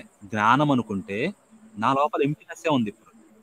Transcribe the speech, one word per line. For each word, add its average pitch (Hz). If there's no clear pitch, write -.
జ్ఞానం 113
అనుకుంటే 110
నా 117
లోపల 147
ఎంప్టీనెస్సే 151
ఉంది 120
ఇప్పుడు, -